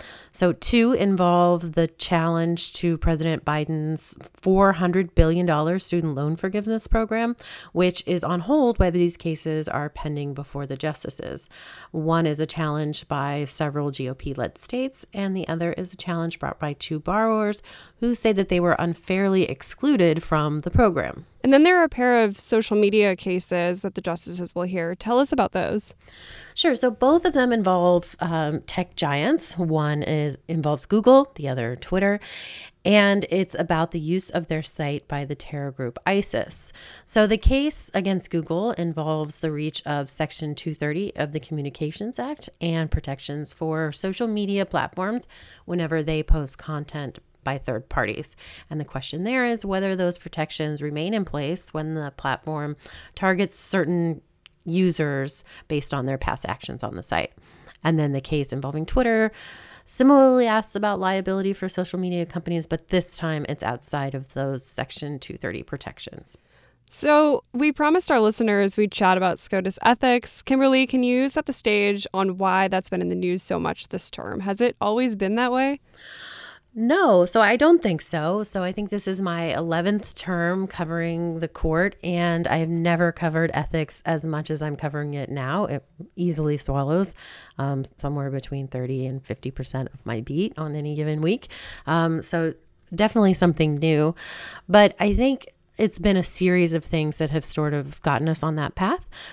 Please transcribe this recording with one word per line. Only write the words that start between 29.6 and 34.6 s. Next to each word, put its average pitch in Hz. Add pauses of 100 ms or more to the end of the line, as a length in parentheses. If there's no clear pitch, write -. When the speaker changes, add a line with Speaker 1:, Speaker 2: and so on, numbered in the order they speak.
Speaker 1:
is, 151 (120)
involves 151
Google, 254
the 143
other 123
Twitter. 196 (640)
And 202
it's 185
about 165
the 170
use 175
of 170
their 156